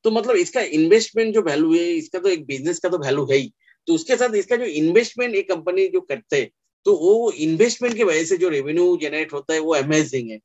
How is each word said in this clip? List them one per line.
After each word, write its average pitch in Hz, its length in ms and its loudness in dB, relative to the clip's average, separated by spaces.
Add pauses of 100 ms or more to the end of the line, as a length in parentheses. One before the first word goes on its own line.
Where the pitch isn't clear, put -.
तो 226 80 2
मतलब 226 240 0
इसका 339 260 0
investment 208 720 2
जो 214 80 4
value 160 320 0
है, 170 180 2
इसका 165 280 -6
तो 190 100 0
एक 156 160 -2
business 139 340 -6
का 180 100 -2
तो 175 80 0
value 139 280 -2
है 135 120 2
ही, 127 160 -2 (340)
तो 165 60 2
उसके 165 220 0
साथ 233 200 0
इसका 208 200 0
जो 240 80 -4
इन्वेस्टमेंट 214 720 0
एक 190 140 -2
company 180 380 0
जो 180 140 0
करते 143 360 -6
हैं, 117 140 -4 (340)
तो 202 100 6
वो 202 360 2
investment 220 640 0
की 226 80 0
वजह 165 200 2
से 175 140 0
जो 180 120 0
revenue 160 480 0
generate 156 360 -6
होता 143 200 -6
है, 160 60 0
वो 160 140 -2
amazing 139 560 -2
है। 110 160 -14